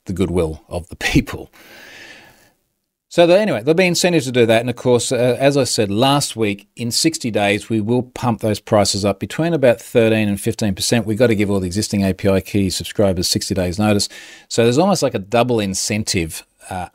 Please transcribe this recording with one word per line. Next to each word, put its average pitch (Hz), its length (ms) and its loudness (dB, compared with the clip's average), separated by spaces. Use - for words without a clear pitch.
the 98 80 -8
goodwill 85 540 -2
of 85 220 -10
the - 60 -18
<laughs> - 180 -4
people. - 380 -2
So 170 160 4
the, 175 140 6
anyway, 170 220 0
there'll 139 120 2
be 185 140 2
incentives 170 380 0
to 131 60 -6
do 120 140 4
that. 113 140 4
And 123 100 -2
of 120 60 -4
course, 123 360 0
uh, 123 280 0
as 139 160 2
I 139 80 2
said 110 260 -2
last 135 460 0
week, 104 400 -4
in 117 160 -8
sixty 160 400 -2
days, 104 380 0
we 113 100 0
will 117 240 0
pump 123 380 -4
those 107 180 -2
prices 101 460 2
up 98 140 0
between 160 340 -4
about 131 260 2
thirteen 110 480 2
and 101 120 -2
fifteen 107 360 -2
percent. 110 300 -2
We've 107 120 -2
gotta 117 160 2
give 98 160 0
all 98 120 0
the 92 60 -2
existing 101 360 -2
A 95 100 2
P - 140 -4
I 95 140 2
Key 98 280 -2
subscribers 90 580 -2
sixty - 280 -4
days 90 240 -2
notice. 104 300 0
So - 140 0
there's 120 140 2
almost 185 240 2
like 139 120 0
a 113 60 -4
double 117 420 0
incentive, 98 840 -4
uh, 90 260 -8